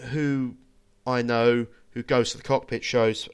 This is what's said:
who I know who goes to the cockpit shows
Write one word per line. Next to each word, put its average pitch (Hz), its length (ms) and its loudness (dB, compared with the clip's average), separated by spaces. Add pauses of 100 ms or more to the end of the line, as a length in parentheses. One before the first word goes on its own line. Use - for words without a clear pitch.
(120)
who 139 440 -2 (500)
I 127 160 0
know 120 460 4 (240)
who 120 100 -8
goes 123 300 2
to - 60 -10
the - 60 -18
cockpit - 420 -2
shows 113 480 0